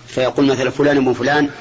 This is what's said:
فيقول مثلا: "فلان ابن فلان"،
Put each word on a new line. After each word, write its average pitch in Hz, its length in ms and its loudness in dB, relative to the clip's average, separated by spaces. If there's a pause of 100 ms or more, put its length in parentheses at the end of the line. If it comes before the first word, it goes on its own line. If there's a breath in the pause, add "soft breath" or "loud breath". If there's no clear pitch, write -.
فيقول 127 380 0
مثلا: 131 240 0
"فلان 143 260 2
ابن 131 160 2
فلان"، 143 380 0 (100)